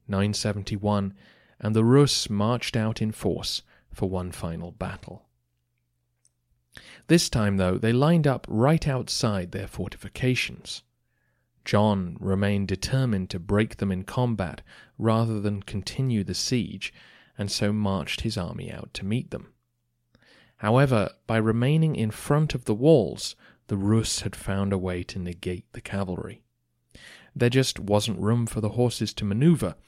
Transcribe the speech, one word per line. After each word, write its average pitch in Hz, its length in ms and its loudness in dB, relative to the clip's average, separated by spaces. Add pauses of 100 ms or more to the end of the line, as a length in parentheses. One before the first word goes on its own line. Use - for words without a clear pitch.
nine 101 260 0
seventy-one, 101 800 -2 (460)
and 110 140 -2
the 110 100 6
Rus 135 440 6
marched 113 480 0
out 110 240 -2
in 107 120 -2
force - 500 -4 (300)
for 101 160 -4
one 90 240 -4
final 85 400 -8
battle. - 540 -12 (1800)
This 170 220 4
time, 104 280 2
though, 92 220 2
they 113 140 2
lined 147 340 4
up 131 220 0
right 139 380 2
outside 107 640 -2
their 98 140 -8
fortifications. - 1160 -6 (840)
John 101 540 2
remained 98 500 0
determined 101 640 -2
to 95 80 -6
break 101 380 0
them 98 160 -2
in 92 120 -4
combat 107 580 -2 (340)
rather 113 440 2
than 101 220 -2
continue 107 640 -2
the 90 100 -6
siege, - 580 -4 (440)
and 101 140 -4
so 104 220 0
marched 98 500 -2
his 110 160 -4
army 87 340 -8
out - 220 -14
to - 100 -8
meet 110 260 -2
them. - 220 -12 (1040)
However, 120 540 2 (160)
by 110 100 0
remaining 123 580 2
in 110 160 -2
front 147 440 0
of 127 100 -6
the 110 100 0
walls, 117 640 4 (300)
the 107 100 -2
Rus 104 440 2
had - 140 -6
found 98 380 -2
a 98 60 0
way 90 260 -4
to - 140 -10
negate 90 540 -8
the - 80 -12
cavalry. 90 600 -6 (960)
There 120 140 4
just 131 280 2
wasn't 101 420 0
room 113 260 2
for - 140 -4
the 104 100 -2
horses 117 440 0
to - 100 -6
maneuver, 110 520 2 (120)